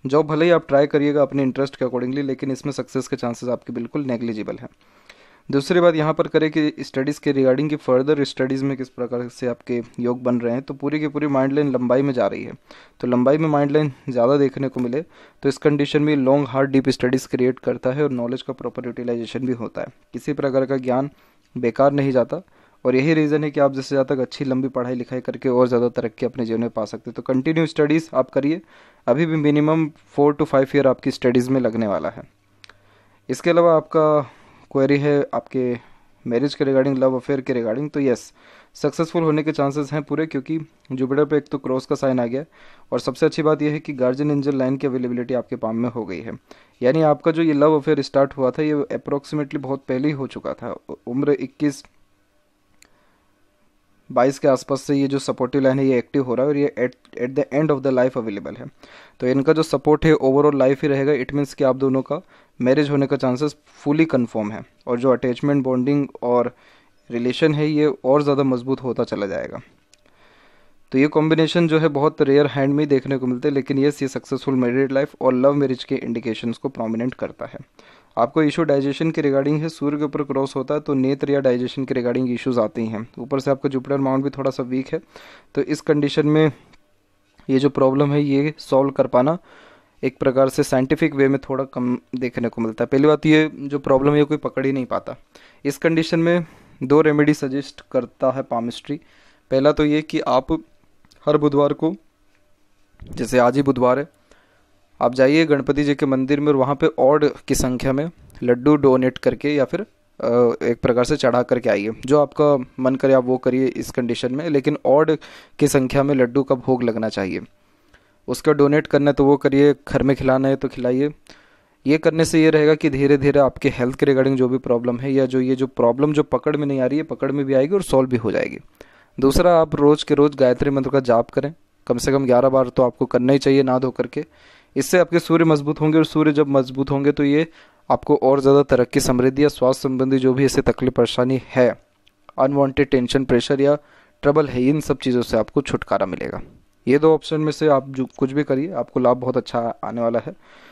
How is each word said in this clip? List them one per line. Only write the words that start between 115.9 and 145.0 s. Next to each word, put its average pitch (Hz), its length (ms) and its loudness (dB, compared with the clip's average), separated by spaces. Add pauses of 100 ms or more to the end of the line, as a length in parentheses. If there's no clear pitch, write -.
में 143 120 0
लड्डू 127 280 2
का 135 120 0
भोग 127 280 0
लगना 113 260 -2
चाहिए। 92 320 -4 (840)
उसका 127 260 0
डोनेट 143 340 2
करना 143 220 2
है 139 40 4
तो 139 120 2
वो 139 120 6
करिए, 139 360 4
घर 135 300 -4
में 135 120 2
खिलाना 135 320 0
है 135 80 0
तो 135 120 -4
खिलाइए। 131 460 -2 (720)
ये 147 100 4
करने 160 280 2
से 160 180 4
ये 160 60 6
रहेगा 156 260 6
कि 151 140 0
धीरे 139 280 4
धीरे 139 220 2
आपके 139 300 2
हेल्थ 127 260 -2
के - 100 -2
regarding 135 300 4
जो 127 140 2
भी 127 80 0
प्रॉब्लम 120 420 -2
है 135 140 -4
या 135 120 2
जो 131 160 0
ये 127 140 0
जो 131 120 -2
प्रॉब्लम 131 460 0
जो 147 100 2
पकड़ 147 340 -2
में 147 100 -4
नहीं 139 120 -2
आ 127 60 0
रही 135 120 -2
है, 156 60 -4
पकड़ 135 280 -6
में 139 140 -2
भी 135 80 -2
आएगी 143 220 2
और 196 60 0
सॉल्व 135 280 2
भी 127 80 0
हो 110 140 -2
जाएगी। - 280 -4 (600)
दूसरा, 165 400 4
आप 156 160 0
रोज़ 147 300 4
के 147 100 0
रोज़ 143 200 4
गायत्री 131 340 2
मंत्र 139 200 -2
का 143 100 0
जाप 120 300 2
करें, 147 240 -4 (340)
कम 120 100 0
से 135 140 -2
कम 139 140 0
ग्यारह 123 240 4
बार 131 200 2
तो 131 140 2
आपको 123 220 -2
करना 127 280 2
ही 139 60 4
चाहिए 135 240 4
नहा 131 160 0
धो 131 120 -2
करके। 127 340 -6 (500)
इससे 180 240 2
आपके 170 200 2
सूर्य 165 260 2
मजबूत 151 360 0
होंगे 156 160 2
और 156 80 4
सूर्य 156 260 2
जब 147 160 2
मजबूत 135 440 0
होंगे 139 200 0
तो 147 120 0
ये 147 240 2 (440)
आपको 139 240 0
और 139 240 4
ज़्यादा 139 240 6
तरक्की, 123 360 0
समृद्धि 131 440 2
या 147 60 4
स्वास्थ्य 131 400 0
संबंधी 131 280 0
जो 131 160 2
भी 135 120 2
ऐसे 131 160 0
तकलीफ 127 320 0
परेशानी 123 540 0
है, 123 340 2 (580)
अनवांटेड 139 480 2
टेंशन, 131 380 0
प्रेशर 131 360 0
या 143 160 4 (440)
ट्रबल 147 260 2
है, 127 160 -2
इन 147 180 2
सब 139 160 -4
चीज़ों 123 240 0